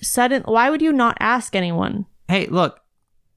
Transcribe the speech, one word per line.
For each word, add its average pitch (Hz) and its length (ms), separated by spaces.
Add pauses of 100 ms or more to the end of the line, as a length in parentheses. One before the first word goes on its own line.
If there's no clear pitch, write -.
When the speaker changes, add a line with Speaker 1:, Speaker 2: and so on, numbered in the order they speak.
Speaker 1:
sudden, 247 420
why 233 260
would 302 120
you 320 120
not 240 260
ask 233 360
anyone? 180 500 (220)
Speaker 2:
Hey, 185 200
look, 170 320 (580)